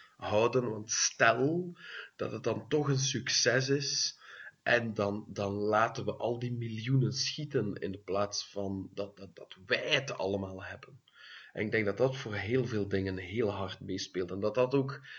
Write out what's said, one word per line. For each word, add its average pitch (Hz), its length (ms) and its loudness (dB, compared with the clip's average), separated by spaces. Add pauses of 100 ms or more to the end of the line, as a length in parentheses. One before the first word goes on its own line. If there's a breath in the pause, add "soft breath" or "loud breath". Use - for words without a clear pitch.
(160 soft breath)
houden, 117 540 2
want 107 200 -6
stel 147 840 2 (400 loud breath)
dat - 160 -4
het 110 120 -6
dan 110 240 -2
toch 147 200 2
een 135 100 4
succes 131 680 2
is, - 500 0 (440 loud breath)
en 117 320 2
dan, 104 340 0
dan 101 240 0
laten 107 520 2
we 101 80 -2
al 120 260 -2
die 123 140 -4
miljoenen 117 600 0
schieten 139 600 -2
in 95 180 -6
de 95 120 -8
plaats 98 460 -2
van 98 440 -6
dat, 101 220 -8
dat, 95 200 -18
dat - 200 -20 (100)
wij - 220 0
het 135 300 0
allemaal 95 460 -2
hebben. 98 360 -14 (520 soft breath)
En 107 120 -2
ik 107 60 -2
denk 110 140 2
dat 98 120 0
dat 135 200 2
voor 107 180 -6
heel 110 320 0
veel 101 220 0
dingen 95 280 0
heel 101 340 -2
hard 98 300 -6
meespeelt, 92 500 -4
en 98 100 -4
dat 104 140 0
dat 127 200 2
ook 135 260 0 (180 loud breath)